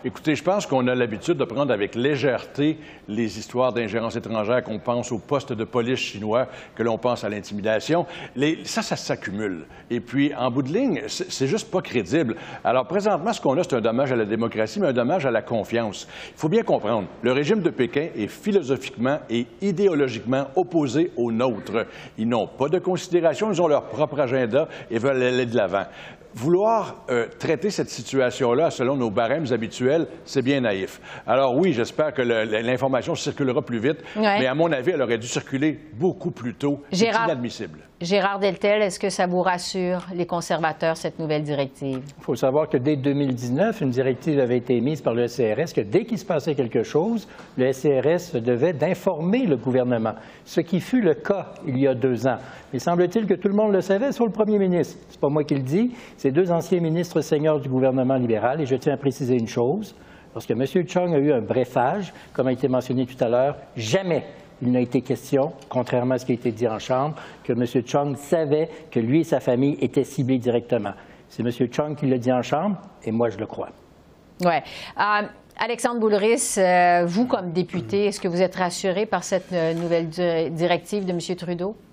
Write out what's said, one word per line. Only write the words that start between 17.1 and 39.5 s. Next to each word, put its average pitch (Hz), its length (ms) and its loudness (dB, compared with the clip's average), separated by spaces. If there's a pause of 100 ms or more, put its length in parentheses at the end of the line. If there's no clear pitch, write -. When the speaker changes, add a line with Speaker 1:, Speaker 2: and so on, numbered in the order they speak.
Speaker 1:
le 120 100 2
régime 147 300 2
de 160 80 2
Pékin 139 440 0
est 104 140 -4
philosophiquement 139 920 -2 (100)
et 120 180 0 (140)
idéologiquement 139 880 0 (100)
opposé 156 580 0
au 120 160 0
nôtre. 110 540 -2 (320)
Ils 110 100 -2
n'ont 113 200 0
pas 135 200 -2
de 170 120 0
considération, 175 720 0
ils 160 80 2
ont 170 80 4
leur 143 160 4
propre 139 340 -2
agenda 131 480 2 (240)
et 113 80 0
veulent 127 240 2
aller 123 220 2
de 113 100 -4
l'avant. 98 300 2 (500)
Vouloir, 180 720 0
euh, 117 160 2 (140)
traiter 160 320 0
cette 147 180 -4
situation-là 127 800 2
selon 135 260 0
nos 120 140 0
barèmes 117 420 0
habituels, 127 540 0 (200)
c'est 135 180 -2
bien 135 180 2
naïf. 98 400 -2 (240)
Alors 127 320 2
oui, 180 160 4
j'espère 143 400 0
que 135 80 -2
le, 117 220 4 (180)
l'information 127 540 0
circulera 135 480 0
plus 117 160 -4
vite, 151 180 0 (180)
Speaker 2:
Ouais. 208 220 2
Speaker 1:
mais 131 80 2
à 127 80 2
mon 160 180 2
avis, 135 200 0
elle 156 100 0
aurait 117 160 2
dû 113 80 -6
circuler 139 540 -2 (200)
beaucoup 175 300 -2
plus - 240 -8
tôt. 143 280 -2 (100)
C'est 196 160 2
Speaker 2:
Gérard 226 180 2
Speaker 1:
inadmissible. 117 540 -4 (200)
Speaker 2:
Gérard 196 400 0
Deltel, 202 420 2
est-ce 190 160 0
que 202 120 -2
ça 180 180 0
vous 180 140 2
rassure, 180 720 -2